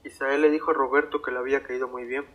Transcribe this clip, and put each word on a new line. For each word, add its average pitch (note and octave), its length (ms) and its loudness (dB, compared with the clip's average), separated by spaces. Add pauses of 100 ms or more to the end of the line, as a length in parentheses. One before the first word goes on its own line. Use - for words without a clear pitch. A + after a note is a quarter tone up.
Isael C#3 420 -2
le D3+ 60 8
dijo D#3 220 2
a - 20 4
Roberto C#3 480 2
que - 80 -6
le B2+ 100 -4
había C3+ 220 0
caído B2+ 280 -4
muy B2 160 -10
bien C3+ 300 -6